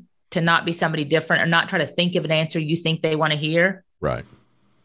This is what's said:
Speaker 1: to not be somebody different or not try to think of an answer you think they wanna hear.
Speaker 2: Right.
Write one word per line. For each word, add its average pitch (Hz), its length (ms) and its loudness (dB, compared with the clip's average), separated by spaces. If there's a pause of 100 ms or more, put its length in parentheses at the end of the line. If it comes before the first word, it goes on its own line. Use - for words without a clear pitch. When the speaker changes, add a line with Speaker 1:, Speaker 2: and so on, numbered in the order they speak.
(320)
Speaker 1:
to 175 100 -2
not 170 240 4
be 170 80 -2
somebody 160 320 -2
different 156 380 2
or - 20 0
not 165 240 2
try 190 80 -2
to 151 80 0
think 175 300 -2
of 160 100 -2
an 156 60 -2
answer 160 260 -2
you 156 180 -2
think 160 280 -2
they 156 120 0
wanna 151 200 0
hear. 170 480 0 (180)
Speaker 2:
Right. 64 240 -4 (600)